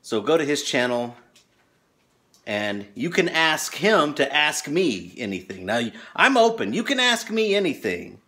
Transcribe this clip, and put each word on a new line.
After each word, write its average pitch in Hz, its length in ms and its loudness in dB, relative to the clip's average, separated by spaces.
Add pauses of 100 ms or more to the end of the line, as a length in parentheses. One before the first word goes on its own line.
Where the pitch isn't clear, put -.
So 107 220 -2
go 156 160 2
to 156 60 2
his 139 200 -2
channel, 123 500 -2 (1300)
and 104 480 -4
you 143 160 -4
can 170 180 2
ask 160 480 0
him 156 380 4
to 139 200 0
ask 151 320 0
me 139 520 -2
anything. 95 480 -8
Now, 117 160 0 (340)
I'm 247 220 4
open. 226 340 4
You 277 100 -2
can 277 160 -2
ask 240 320 0
me 214 240 2
anything. 101 720 -2